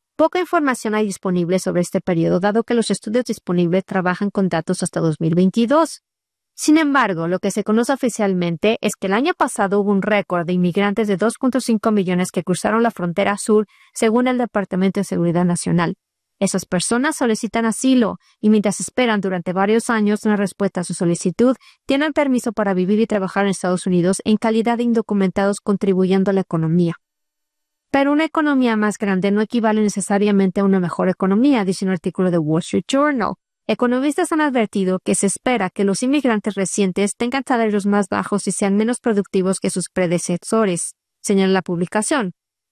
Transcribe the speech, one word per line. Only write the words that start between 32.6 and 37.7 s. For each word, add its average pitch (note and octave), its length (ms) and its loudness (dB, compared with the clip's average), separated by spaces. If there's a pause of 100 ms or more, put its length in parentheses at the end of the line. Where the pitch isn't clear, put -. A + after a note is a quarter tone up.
Street - 260 -4
Journal. C4+ 480 0 (340)
Economistas B3+ 600 0
han D#4 120 0
advertido G#3 600 0
que G3 140 -2
se G3 100 0
espera G3 440 -2
que - 120 -4
los G3 220 0
inmigrantes B3 500 0
recientes G3 600 -2
tengan B3 280 -4
salarios G#3+ 400 0